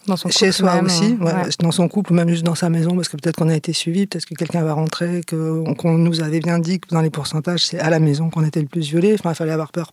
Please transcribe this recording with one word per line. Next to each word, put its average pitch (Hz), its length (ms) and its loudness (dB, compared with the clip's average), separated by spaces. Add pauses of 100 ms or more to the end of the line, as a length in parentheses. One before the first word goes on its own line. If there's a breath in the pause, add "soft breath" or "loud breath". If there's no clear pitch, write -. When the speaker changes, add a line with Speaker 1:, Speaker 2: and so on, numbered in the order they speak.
Speaker 1:
Dans 185 80 0
son 180 120 -4
Speaker 2:
chez - 180 2
Speaker 1:
couple 190 120 4
Speaker 2:
soi 185 160 4
Speaker 1:
même, 175 120 2
Speaker 2:
aussi, 185 340 2
Speaker 1:
euh, 175 40 0
Speaker 2:
ouais, 170 80 2
Speaker 1:
ouais. 180 160 0 (120)
Speaker 2:
dans 170 100 2
son 175 160 2
couple, 190 260 -2
ou 170 40 6
même 170 120 4
juste 170 140 2
dans 165 140 0
sa 175 140 0
maison, 170 260 2
parce 175 120 -2
que - 80 -12
peut-être 160 200 -4
qu'on 160 120 2
a 160 60 4
été 156 180 -2
suivi, 185 360 -2
peut-être 170 180 -8
que - 80 -12
quelqu'un 165 300 -2
va 156 80 0
rentrer, 170 520 -2
que, 160 500 -2
qu'on 165 220 0
nous 165 240 2
avait 160 200 -2
bien 170 180 0
dit 170 220 -2
que - 80 -20
dans 165 140 2
les 160 80 0
pourcentages, 156 540 -4
c'est 170 140 -4
à 156 100 0
la 160 120 4
maison 156 300 2
qu'on 160 140 0
était 156 160 0
le 151 60 -2
plus 156 240 -4
violé. 175 240 4
Enfin, 190 160 -2
il 156 60 -4
fallait 160 160 -2
avoir 160 180 -4
peur 170 220 -6